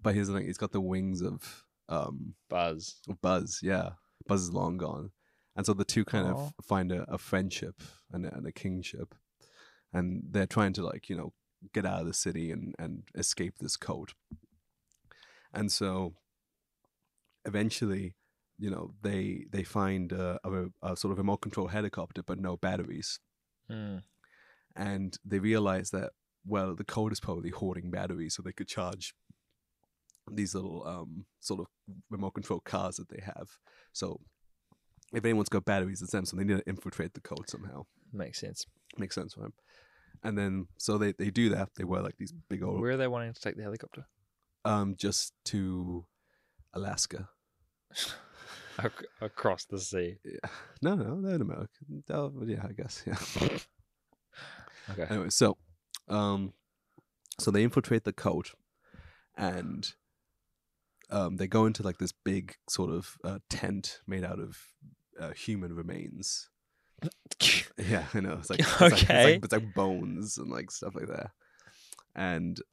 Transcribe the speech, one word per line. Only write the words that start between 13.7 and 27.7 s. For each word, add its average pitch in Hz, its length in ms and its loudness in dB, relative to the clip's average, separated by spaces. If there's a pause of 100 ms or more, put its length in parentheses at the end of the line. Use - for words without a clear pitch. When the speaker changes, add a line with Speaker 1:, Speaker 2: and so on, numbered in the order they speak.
Speaker 1:
cult. - 380 -10 (1400)
And 101 180 0
so 92 440 0 (1300)
eventually, 101 720 0 (420)
you 104 120 -2
know, 85 320 -6
they, 98 480 -2
they 98 140 -2
find 95 480 0
a, 90 320 -2
a, 92 220 -2 (260)
a 90 40 -2
sort 98 160 -2
of 92 60 -2
remote 98 240 2
control 101 260 -4
helicopter, 95 540 -4
but 95 160 -6
no 92 180 -2
batteries. - 600 -4 (500)
Speaker 2:
Hmm. 104 300 -6 (760)
Speaker 1:
And 98 480 -4
they 101 160 0
realize 101 500 2
that, 95 200 -4 (360)
well, 95 300 0
the 104 80 -8
cult 110 260 0
is 104 100 -2
probably 85 300 -4
hoarding 90 400 -4